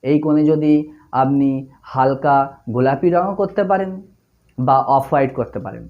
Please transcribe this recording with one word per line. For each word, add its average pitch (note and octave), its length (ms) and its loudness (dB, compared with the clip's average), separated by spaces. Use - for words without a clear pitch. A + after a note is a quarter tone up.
এই D3 180 2
কোণে D3+ 240 2
যদি D3+ 300 2
আপনি C#3 380 2
হালকা C3+ 540 0
গোলাপি C3 400 0
রঙও F3+ 240 0
করতে G3 300 -2
পারেন F#3+ 260 -2
বা C3 200 2
অফ C3+ 300 2
হোয়াইট C#3 260 0
করতে A#2 240 -6
পারেন A2+ 320 -12